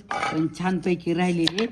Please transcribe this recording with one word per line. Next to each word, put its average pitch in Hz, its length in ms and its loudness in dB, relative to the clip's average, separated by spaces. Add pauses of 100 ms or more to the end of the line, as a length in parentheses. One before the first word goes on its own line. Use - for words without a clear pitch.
पण - 460 -2 (120)
छानपैकी 175 540 0
राहिलेले. 175 580 2